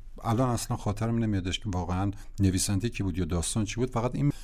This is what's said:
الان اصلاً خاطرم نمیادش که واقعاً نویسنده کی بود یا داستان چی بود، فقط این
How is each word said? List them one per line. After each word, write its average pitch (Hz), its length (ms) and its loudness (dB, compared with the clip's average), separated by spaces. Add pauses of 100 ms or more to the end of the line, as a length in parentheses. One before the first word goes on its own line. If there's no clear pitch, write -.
(240)
الان 113 240 2
اصلاً 120 280 -2
خاطرم 113 420 0
نمیادش 98 400 0
که 107 120 -6
واقعاً 92 400 0 (300)
نویسنده 95 480 4
کی - 140 -4
بود 90 160 0
یا 90 60 0
داستان 87 400 0
چی 98 100 -4
بود، 127 160 0
فقط 117 240 0
این 139 180 4 (120)